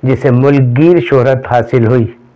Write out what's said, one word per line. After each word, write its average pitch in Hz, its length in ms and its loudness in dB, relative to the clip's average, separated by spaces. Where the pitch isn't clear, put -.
जिसे 131 280 -2
मुल्कगीर 139 680 2
शोहरत 131 460 0
हासिल 120 400 -2
हुई। 120 180 0